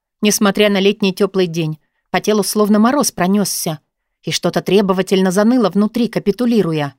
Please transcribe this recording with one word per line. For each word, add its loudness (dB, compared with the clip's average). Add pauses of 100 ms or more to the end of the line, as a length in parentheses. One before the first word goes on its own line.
(200)
Несмотря 2
на 0
летний 0
тёплый 0
день, -4 (320)
по 0
телу 0
словно 2
мороз 2
пронёсся, -2 (420)
и -8
что-то -2
требовательно 2
заныло 2
внутри, -2
капитулируя. -2